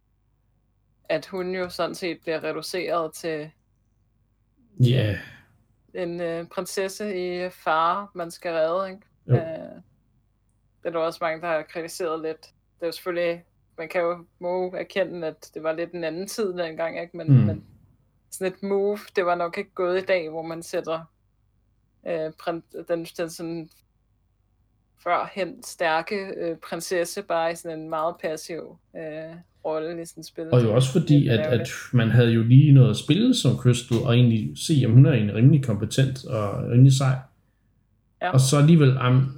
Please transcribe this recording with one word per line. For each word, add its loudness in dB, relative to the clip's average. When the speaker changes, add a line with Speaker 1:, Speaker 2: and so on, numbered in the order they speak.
Speaker 1:
at -4
hun -8
jo -6
sådan -6
set -8
bliver -6
reduceret -6
til -8
Speaker 2:
Ja. 2
Speaker 1:
En, -8
øh, -6
prinsesse -8
i -6
fare, -2
man -10
skal -10
redde, -2
ikke? -18
Speaker 2:
Jo. 4
Speaker 1:
Øh, 0
det -20
er -6
der -4
også -4
mange, -6
der -8
har -4
kritiseret -8
lidt. -10
Det -20
er -8
jo -4
selvfølgelig, -6
man -12
kan -2
jo, -4
må -4
jo -6
erkende, -6
at -12
det -14
var -2
lidt -6
en -8
anden -8
tid -4
dengang, -6
ikke? -14
Men, -8
Speaker 2:
Mm. 6
Speaker 1:
men -6
sådan -6
et -14
move, 0
det 0
var 0
nok -6
ikke -12
gået -2
i -12
dag, -2
hvor -10
man -12
sætter, -6
øh, -6
prin-, -10
den, -4
den -6
sådan -10
førhen -4
stærke, -2
øh, -6
prinsesse -4
bare -2
i -6
sådan -12
en -12
meget -4
passiv, -10
øh, -12
rolle -6
i -12
sådan -18
et -16
spil. -8
Speaker 2:
Og 6
jo 2
også 2
fordi, 4
Speaker 1:
Det 6
er 2
Speaker 2:
at, 2
Speaker 1:
ærgerligt. 0
Speaker 2:
at -12
man 4
havde 6
jo 4
lige 8
noget 10
at 0
spille 2
som 2
Crystal, 0
og 2
egentlig 2
se, 2
om 2
hun 12
er 4
en 0
rimelig 6
kompetent -2
og -4
rimelig 10
sej. 0
Speaker 1:
Ja. -2
Speaker 2:
Og 6
så 2
alligevel, 6
am, 2